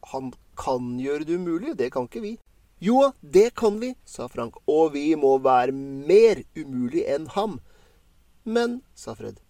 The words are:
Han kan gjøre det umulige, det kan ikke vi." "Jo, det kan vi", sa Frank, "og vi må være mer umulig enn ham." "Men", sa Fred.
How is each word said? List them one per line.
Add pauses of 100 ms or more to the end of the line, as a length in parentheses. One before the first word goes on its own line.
(120)
Han (240)
kan
gjøre
det
umulige,
det
kan
ikke
vi." (400)
"Jo,
det
kan
vi",
sa
Frank, (160)
"og
vi
må
være
mer
umulig
enn
ham." (880)
"Men",
sa
Fred.